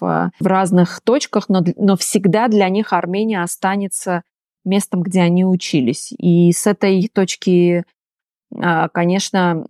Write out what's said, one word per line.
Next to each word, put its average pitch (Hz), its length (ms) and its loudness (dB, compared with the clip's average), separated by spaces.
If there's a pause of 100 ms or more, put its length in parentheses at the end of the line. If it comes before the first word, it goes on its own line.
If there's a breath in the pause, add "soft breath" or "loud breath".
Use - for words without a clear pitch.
э, 170 260 0 (100)
в - 80 -2
разных 180 540 2
точках, 226 480 -2
но 185 140 2
дл-, 160 160 -2
но 196 180 2
всегда 208 520 0
для 202 200 2
них 208 240 -2
Армения 190 500 -2
останется 190 800 -4 (460)
местом, 190 360 -2
где 180 200 0
они 180 240 2
учились. 151 720 -2
И 175 340 4
с - 140 -2
этой 196 420 0
точки, 175 760 0 (680)
а, 165 340 -2
конечно, 175 800 -2